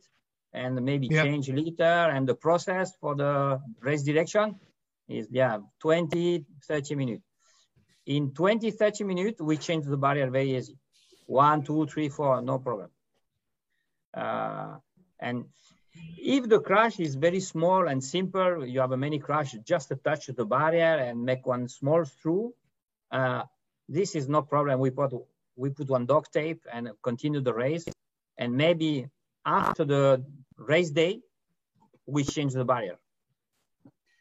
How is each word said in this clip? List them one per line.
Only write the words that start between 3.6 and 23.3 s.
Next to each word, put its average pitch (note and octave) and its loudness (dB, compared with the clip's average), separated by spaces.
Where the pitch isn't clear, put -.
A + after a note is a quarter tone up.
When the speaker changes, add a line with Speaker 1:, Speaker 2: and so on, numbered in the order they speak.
Speaker 1:
race C#3 0
direction F3+ 0
is, A#2+ -8
yeah, A#2+ 2
twenty, E3+ 0
thirty D3+ -2
minutes. B2+ -4
In C#3+ 0
twenty, G#3 2
thirty G#3+ 0
minutes, F#3+ -2
we D#3 0
change D#3 -2
the C#3+ -2
barrier C#3 2
very C3 0
easy. - -8
One, C#3+ 4
two, D3+ 0
three, D3+ -4
four, C3+ 0
no C3+ -2
problem. A2+ -8
Uh, G#2+ -8
and B2 -6
if B3+ 0
the G#3 6
crash G#3+ 2
is D3 -2
very E3+ 2
small F3+ 2
and C3+ -2
simple, F#3 0
you B2+ -4
have B2+ 2
a B2+ -2
many D3 -2
crash, D3 -4
just E3 -2
to C#3+ -2
touch D3+ -4
the A#2+ -4
barrier D#3+ 2
and A#2+ -6
make B2+ -2
one B2 -2
small D3+ 0
screw. F#3+ -4
Uh, B2+ -2